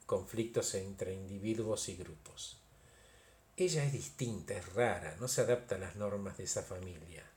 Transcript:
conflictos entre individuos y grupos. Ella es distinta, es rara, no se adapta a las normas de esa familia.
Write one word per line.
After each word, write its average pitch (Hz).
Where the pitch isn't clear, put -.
conflictos 110
entre 95
individuos 104
y 92
grupos. -
Ella 160
es 139
distinta, 104
es 90
rara, 101
no 123
se -
adapta 120
a 92
las 92
normas 101
de 98
esa 95
familia. 90